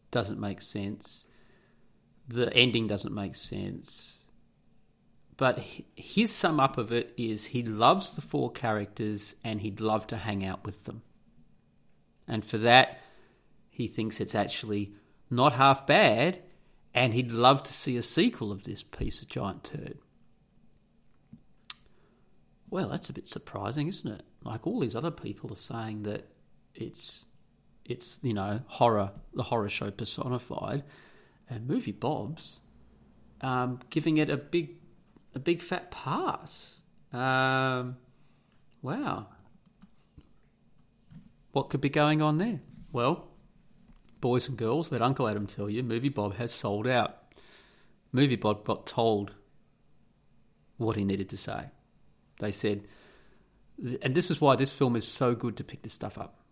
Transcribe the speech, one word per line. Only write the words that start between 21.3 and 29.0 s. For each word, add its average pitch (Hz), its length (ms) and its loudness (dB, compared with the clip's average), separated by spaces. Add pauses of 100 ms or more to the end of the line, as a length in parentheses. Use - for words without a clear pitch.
Well, 175 220 -2
that's - 180 -6
a - 60 -10
bit - 120 -12
surprising, 117 600 -4
isn't - 220 -8
it? 104 120 -10 (220)
Like, 110 220 -6
all 233 120 -2
these 110 160 -2
other 151 160 -4
people - 400 -10
are 107 60 -10
saying 110 460 -8
that 104 260 -6 (460)
it's, - 500 -12 (600)
it's, - 360 -10
you 120 120 0
know, 101 320 -2
horror, 104 460 2 (200)